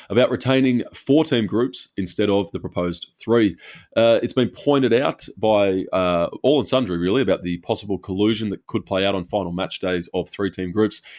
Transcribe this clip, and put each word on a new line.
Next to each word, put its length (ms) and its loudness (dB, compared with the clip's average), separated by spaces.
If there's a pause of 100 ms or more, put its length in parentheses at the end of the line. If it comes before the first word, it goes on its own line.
about 220 4
retaining 520 2 (100)
four-team 540 2
groups 500 -2
instead 320 -2
of 240 2
the 80 -6
proposed 460 -6 (120)
three. 380 2 (400)
Uh, 260 6
it's 80 -4
been 180 0
pointed 440 2
out 340 -2 (100)
by, 540 2
uh, 380 2 (140)
all 160 4
and 80 -2
sundry, 300 0
really, 240 0
about 220 0
the 140 -4
possible 400 -4
collusion 520 -2
that 180 -8
could 180 -6
play 200 -2
out 100 0
on 100 -6
final 260 -4
match 280 -6
days 340 -4
of 160 -4
three-team 420 -6
groups, 300 0 (180)